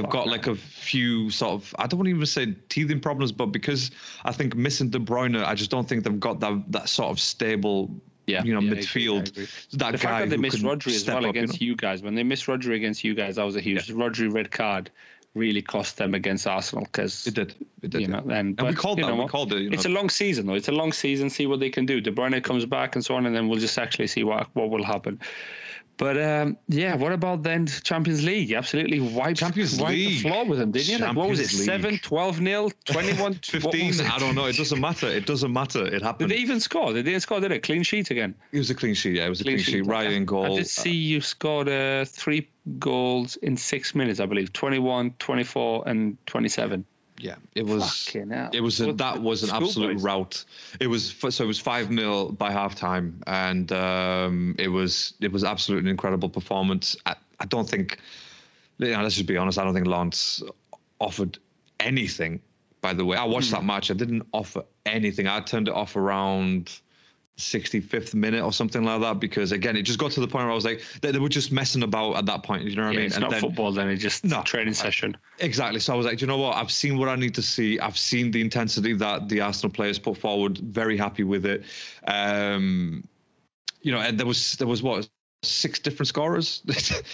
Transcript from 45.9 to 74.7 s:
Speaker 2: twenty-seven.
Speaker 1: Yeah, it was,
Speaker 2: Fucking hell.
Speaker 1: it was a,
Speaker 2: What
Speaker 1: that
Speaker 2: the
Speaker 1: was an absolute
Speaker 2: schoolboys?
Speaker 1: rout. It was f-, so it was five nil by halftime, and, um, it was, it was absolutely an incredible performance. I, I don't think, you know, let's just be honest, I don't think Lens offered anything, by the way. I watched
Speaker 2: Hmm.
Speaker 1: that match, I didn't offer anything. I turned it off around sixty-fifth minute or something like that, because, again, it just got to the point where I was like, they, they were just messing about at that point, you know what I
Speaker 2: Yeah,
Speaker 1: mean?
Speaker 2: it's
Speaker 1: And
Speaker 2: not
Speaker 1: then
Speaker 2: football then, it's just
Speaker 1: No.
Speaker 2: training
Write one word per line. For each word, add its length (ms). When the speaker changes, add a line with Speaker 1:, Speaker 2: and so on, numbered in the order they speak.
Speaker 2:
twenty-seven. 580
Speaker 1:
Yeah, 180
it 100
was, 400
Speaker 2:
Fucking 260
hell. 220
Speaker 1:
it 80
was 200
a, 80
Speaker 2:
What 100
Speaker 1:
that 160
Speaker 2:
the 80
Speaker 1:
was 200
an 80
absolute 220
Speaker 2:
schoolboys? 300
Speaker 1:
rout. 420
It 60
was 240
f-, 80
so 120
it 20
was 120
five 320
nil 400
by 220
halftime, 640
and, 460
um, 840
it 100
was, 520
it 120
was 120
absolutely 440
an 40
incredible 360
performance. 640
I, 80
I 60
don't 220
think, 300
you 140
know, 100
let's 120
just 120
be 120
honest, 200
I 60
don't 100
think 120
Lens 560
offered 380
anything, 600
by 100
the 120
way. 120
I 80
watched 240
Speaker 2:
Hmm. 80
Speaker 1:
that 80
match, 260
I 40
didn't 380
offer 320
anything. 420
I 140
turned 280
it 60
off 220
around 760
sixty-fifth 760
minute 280
or 80
something 320
like 200
that, 180
because, 320
again, 240
it 60
just 160
got 140
to 80
the 60
point 180
where 80
I 20
was 100
like, 180
they, 80
they 80
were 100
just 240
messing 300
about 340
at 100
that 180
point, 200
you 120
know 80
what 40
I 40
Speaker 2:
Yeah, 60
Speaker 1:
mean? 100
Speaker 2:
it's 80
Speaker 1:
And 80
Speaker 2:
not 60
Speaker 1:
then 120
Speaker 2:
football 300
then, 160
it's 140
just 220
Speaker 1:
No. 180
Speaker 2:
training 300